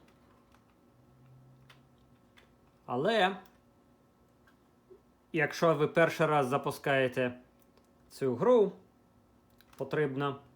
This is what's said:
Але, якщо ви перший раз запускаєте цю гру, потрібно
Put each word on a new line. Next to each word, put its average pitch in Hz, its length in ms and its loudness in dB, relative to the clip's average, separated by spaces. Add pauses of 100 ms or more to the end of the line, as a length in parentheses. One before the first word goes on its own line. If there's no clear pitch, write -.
(2750)
Але, 190 500 0 (2000)
якщо 160 420 2
ви 147 140 0
перший 165 380 2
раз 147 200 2
запускаєте 127 920 -2 (720)
цю 131 240 -4
гру, 214 380 4 (1040)
потрібно 139 640 -4 (160)